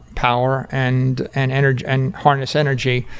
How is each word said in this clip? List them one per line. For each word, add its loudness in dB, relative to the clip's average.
power 0
and, 0
and 0
energy 2
and 0
harness 0
energy. 0